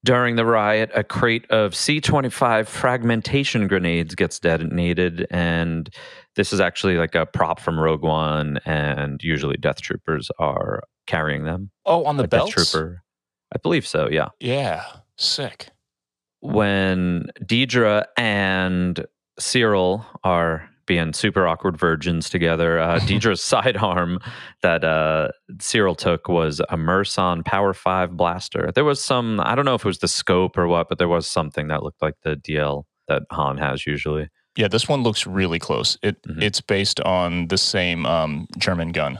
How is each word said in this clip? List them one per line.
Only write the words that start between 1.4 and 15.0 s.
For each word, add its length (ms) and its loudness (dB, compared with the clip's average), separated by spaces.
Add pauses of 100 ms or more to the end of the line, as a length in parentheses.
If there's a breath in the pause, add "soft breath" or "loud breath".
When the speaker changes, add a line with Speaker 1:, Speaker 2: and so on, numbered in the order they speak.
Speaker 1:
of 240 2
C 260 0
twenty-five 680 2
fragmentation 960 0
grenades 480 0
gets 240 -2
detonated, 920 0
and 640 -2 (440 loud breath)
this 160 0
is 80 2
actually, 380 2
like, 180 0
a 100 2
prop 320 0
from 220 -2
Rogue 240 2
One, 600 0
and 600 -2
usually 320 -2
Death 240 -2
Troopers 580 -6
are 460 -2 (240)
carrying 360 -2
them. 280 -6 (120)
Speaker 2:
Oh, 200 2
on 120 0
the 80 2
Speaker 1:
A 40 -2
Death 100 2 (140)
Speaker 2:
belts? 180 0
Speaker 1:
Trooper. 320 -4 (500)
I 60 -6
believe 300 0
so, 200 0
yeah. 200 0 (100)
Speaker 2:
Yeah, 460 -2 (340)